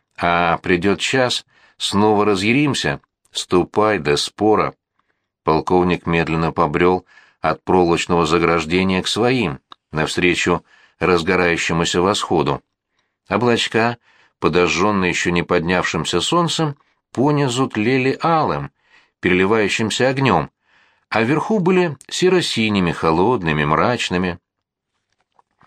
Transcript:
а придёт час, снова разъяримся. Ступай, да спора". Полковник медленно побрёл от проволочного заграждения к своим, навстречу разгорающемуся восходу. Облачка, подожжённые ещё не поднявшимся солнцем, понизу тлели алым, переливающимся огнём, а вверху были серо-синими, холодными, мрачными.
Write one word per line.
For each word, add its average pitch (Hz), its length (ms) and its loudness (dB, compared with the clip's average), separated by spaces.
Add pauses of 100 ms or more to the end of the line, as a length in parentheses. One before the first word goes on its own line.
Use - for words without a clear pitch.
(180)
а 85 400 0
придёт 90 420 0
час, - 460 -2 (320)
снова 104 480 2
разъяримся. 107 760 0 (300)
Ступай, 101 680 0
да 73 200 0
спора". 98 580 0 (680)
Полковник 85 600 0
медленно 82 460 0
побрёл 87 540 0 (360)
от 80 220 -4
проволочного 85 600 2
заграждения 85 760 0
к - 60 -10
своим, 110 520 -2 (320)
навстречу 85 720 0 (360)
разгорающемуся 85 1040 0
восходу. 80 600 -2 (680)
Облачка, 117 680 0 (420)
подожжённые 87 720 0
ещё 87 220 -2
не 85 120 0
поднявшимся 87 800 -2
солнцем, 160 560 -2 (340)
понизу 135 560 0
тлели 127 560 0
алым, 131 480 -2 (480)
переливающимся 101 880 2
огнём, 127 420 0 (600)
а 113 140 0
вверху 156 360 0
были 180 380 2 (120)
серо-синими, 110 840 0
холодными, 82 720 0
мрачными. 90 760 0 (1300)